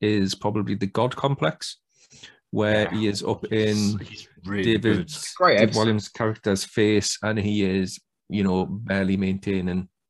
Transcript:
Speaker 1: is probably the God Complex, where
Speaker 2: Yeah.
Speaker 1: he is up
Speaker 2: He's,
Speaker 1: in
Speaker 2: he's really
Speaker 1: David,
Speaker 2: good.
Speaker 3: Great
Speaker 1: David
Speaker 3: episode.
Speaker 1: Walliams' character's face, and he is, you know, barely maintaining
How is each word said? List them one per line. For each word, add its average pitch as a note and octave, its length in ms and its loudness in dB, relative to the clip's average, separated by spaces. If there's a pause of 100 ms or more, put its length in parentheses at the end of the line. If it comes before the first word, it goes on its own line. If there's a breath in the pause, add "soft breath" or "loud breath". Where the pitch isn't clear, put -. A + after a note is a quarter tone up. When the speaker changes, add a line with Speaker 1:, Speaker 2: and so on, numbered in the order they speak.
Speaker 1:
is G#2 340 2
probably G#2 420 -2
the G2 100 -4
God A2+ 300 0
Complex, - 600 -2 (760 loud breath)
where G#2+ 320 2
Speaker 2:
Yeah. - 140 -4
Speaker 1:
he A2 100 0
is G2+ 140 -4
up G#2 280 -4
Speaker 2:
He's, G#2+ 420 2
Speaker 1:
in F#2+ 60 -4
Speaker 2:
he's - 300 -16 (160)
really G2 180 -4
Speaker 1:
David, G#2 460 2
Speaker 2:
good. - 40 -12 (240)
Speaker 3:
Great F3 220 6
Speaker 1:
David A2 180 8
Speaker 3:
episode. A2 120 4
Speaker 1:
Walliams' G#2+ 240 -2
character's A2 520 -2
face, G#2+ 580 2
and G#2+ 160 -2
he G#2 260 0
is, F#2+ 360 -2 (280)
you G2+ 160 -2
know, F#2 220 2
barely G2 500 -2
maintaining F#2+ 720 -2 (220)